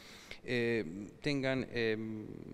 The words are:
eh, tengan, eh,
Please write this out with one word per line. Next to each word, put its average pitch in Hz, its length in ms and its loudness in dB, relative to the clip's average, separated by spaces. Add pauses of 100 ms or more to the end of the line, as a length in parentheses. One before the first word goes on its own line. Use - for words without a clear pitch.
(440)
eh, 113 640 2 (140)
tengan, 135 500 2
eh, 110 540 0 (280)